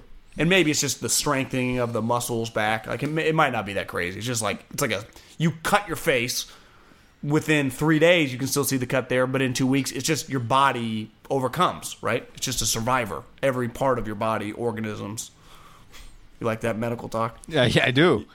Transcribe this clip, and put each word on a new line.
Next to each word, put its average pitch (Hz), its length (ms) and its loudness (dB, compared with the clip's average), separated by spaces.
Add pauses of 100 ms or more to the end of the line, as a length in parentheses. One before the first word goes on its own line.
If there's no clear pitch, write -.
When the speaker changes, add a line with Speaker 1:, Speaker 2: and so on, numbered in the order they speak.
(360)
Speaker 1:
And 156 140 2
maybe 180 200 4
it's 143 100 0
just 139 200 -4
the 120 80 -4
strengthening 127 720 0
of 120 160 -2
the 110 80 0
muscles 117 480 -2
back. 110 360 -2
Like, 120 160 -6
it 139 60 -2
may, 156 180 -2
it 156 80 2
might 151 180 4
not 110 120 -2
be 98 100 -6
that 92 120 -2
crazy. 92 320 -4
It's 107 80 -6
just 120 160 -2
like, 101 300 -4
it's - 100 -4
like 123 100 0
a, 101 120 -4 (340)
you 160 140 2 (100)
cut - 240 2
your 156 100 -6
face, 127 500 0 (760)
within 147 480 2
three 156 280 2
days, 165 340 6
you 127 60 -8
can 127 100 -2
still 143 160 0
see 135 120 0
the 123 100 0
cut 127 220 0
there, 127 180 2
but 131 140 -2
in 131 140 0
two 135 120 2
weeks, 131 260 2
it's 135 120 -6
just 156 240 -2
your 135 120 -2
body 120 680 2 (200)
overcomes, 131 720 -2
right? 117 320 -2
It's - 100 -8
just 123 160 -2
a 117 60 -2
survivor. 113 560 -2 (200)
Every 127 260 0
part 123 300 0
of 107 80 -4
your 107 100 -6
body, 107 360 -2
organisms. 110 760 -6 (1120)
You 113 60 -4
like 113 160 -2
that 113 140 -2
medical 117 320 -4
talk? 113 300 -4 (100)
Speaker 2:
Yeah, 143 160 2
yeah, 127 220 4
I 127 60 2
do. 143 420 4